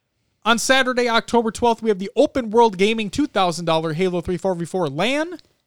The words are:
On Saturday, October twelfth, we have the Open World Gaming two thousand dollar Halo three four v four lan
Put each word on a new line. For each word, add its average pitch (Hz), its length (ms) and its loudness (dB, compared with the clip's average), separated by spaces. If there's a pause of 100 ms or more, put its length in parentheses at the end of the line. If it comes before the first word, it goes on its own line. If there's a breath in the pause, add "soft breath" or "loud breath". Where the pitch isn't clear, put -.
(460)
On 226 120 2
Saturday, 254 500 2
October 226 440 0
twelfth, 233 320 0
we 226 60 0
have 196 100 0
the 190 160 -8
Open 254 340 2
World 226 280 4
Gaming 214 340 0
two 294 160 -2
thousand 175 380 -2
dollar 160 280 0
Halo 180 280 -2
three 180 160 -4
four 190 180 -2
v 170 100 -6
four 170 240 -4
lan 277 480 -2 (300)